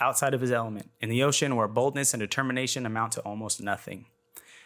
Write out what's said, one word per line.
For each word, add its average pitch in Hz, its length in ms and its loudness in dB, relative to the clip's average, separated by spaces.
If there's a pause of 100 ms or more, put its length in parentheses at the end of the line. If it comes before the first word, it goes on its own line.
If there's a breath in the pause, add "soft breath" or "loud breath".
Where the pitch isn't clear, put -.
outside 135 340 2
of 123 80 0
his 123 100 2
element, 113 380 -2 (100)
in 113 80 -4
the 120 140 2
ocean 139 340 4
where 110 100 4
boldness 135 460 2
and 117 80 -4
determination 127 640 -2
amount 113 280 -2
to - 100 -6
almost 107 400 -6
nothing. 98 420 -6 (600 loud breath)